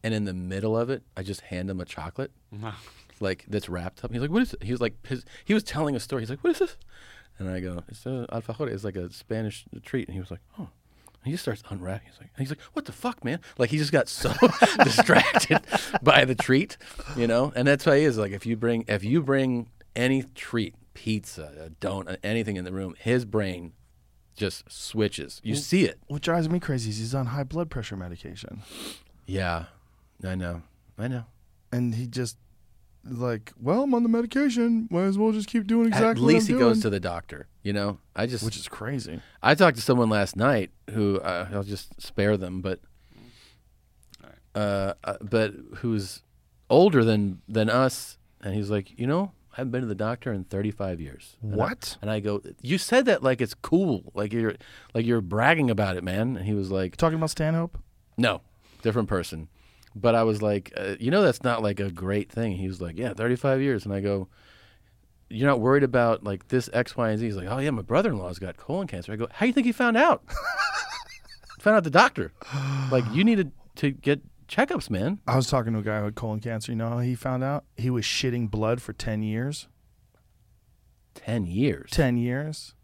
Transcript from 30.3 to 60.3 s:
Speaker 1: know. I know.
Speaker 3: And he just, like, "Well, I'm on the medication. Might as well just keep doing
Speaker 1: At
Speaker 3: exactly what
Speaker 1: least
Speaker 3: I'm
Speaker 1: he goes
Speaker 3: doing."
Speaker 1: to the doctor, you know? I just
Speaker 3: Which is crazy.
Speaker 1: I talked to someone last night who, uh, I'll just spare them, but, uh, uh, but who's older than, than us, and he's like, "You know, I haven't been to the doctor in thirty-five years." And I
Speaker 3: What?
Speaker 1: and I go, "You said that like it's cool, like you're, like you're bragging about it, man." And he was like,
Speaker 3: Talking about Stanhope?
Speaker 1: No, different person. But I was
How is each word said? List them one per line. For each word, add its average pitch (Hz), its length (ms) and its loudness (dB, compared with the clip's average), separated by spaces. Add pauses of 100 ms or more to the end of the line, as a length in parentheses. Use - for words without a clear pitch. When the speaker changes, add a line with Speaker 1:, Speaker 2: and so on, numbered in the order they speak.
Speaker 1:
know. 87 280 -6 (360)
I 107 80 -6
know. 123 200 -6 (440)
Speaker 3:
And 123 240 0
he 123 140 -4
just, 120 280 -6 (680)
like, 117 560 -4
"Well, 170 220 2
I'm 277 120 2
on 233 100 4
the 233 40 2
medication. 233 800 2
Might 175 120 2
as 196 160 2
well 220 140 4
just 214 160 -2
keep 220 180 0
doing 226 220 4
Speaker 1:
At 214 100 2
Speaker 3:
exactly 226 260 4
what 269 100 8
Speaker 1:
least 220 140 6
Speaker 3:
I'm 240 60 2
Speaker 1:
he 254 60 4
goes - 160 6
Speaker 3:
doing." - 60 2
Speaker 1:
to 113 80 2
the 101 100 0
doctor, 85 460 -8 (160)
you 101 100 -2
know? 101 260 -2 (180)
I 110 100 0
just 117 180 -4
Speaker 3:
Which 113 120 -4
is - 120 -12
crazy. 113 520 -8 (220)
Speaker 1:
I 147 120 6
talked 156 220 6
to 113 60 -4
someone 123 260 4
last 104 280 2
night 113 340 2 (200)
who, 101 280 2
uh, 90 340 -4
I'll 101 120 -4
just - 360 -12
spare 104 360 2
them, 92 260 -6
but, 95 160 -4 (1800)
uh, 101 400 0 (100)
uh, 98 160 -4
but 107 320 0 (240)
who's 107 460 -4 (480)
older 151 340 8
than, 104 440 2
than 110 220 2
us, 127 480 0 (240)
and 98 120 -6
he's 101 160 -2
like, 101 280 -4
"You 120 80 -4
know, 175 260 0 (200)
I - 40 -20
haven't 123 160 -6
been 123 100 -2
to 123 40 -4
the 107 80 -4
doctor 113 380 -4
in 95 120 -4
thirty-five 98 560 -4
years." - 420 -14
And 104 120 -4
I - 20 -2
Speaker 3:
What? 139 460 -2
Speaker 1:
and 104 80 -4
I 107 100 -2
go, 101 220 -2 (180)
"You 160 180 0
said 240 280 2
that 208 160 4
like 127 180 2
it's 120 140 -2
cool, 170 600 0
like 104 180 -4
you're, 113 220 0 (400)
like 113 120 0
you're 117 140 4
bragging 120 500 4
about 98 260 0
it, 90 80 -6
man." 107 320 -2
And 92 100 -6
he 107 80 0
was 95 160 -2
like, 95 260 -2
Speaker 3:
Talking 165 220 0
about 160 120 -2
Stanhope? 165 480 -2 (400)
Speaker 1:
No, 110 240 2 (400)
different 110 260 0
person. 85 400 -4 (460)
But 113 200 4
I 113 80 6
was 110 200 2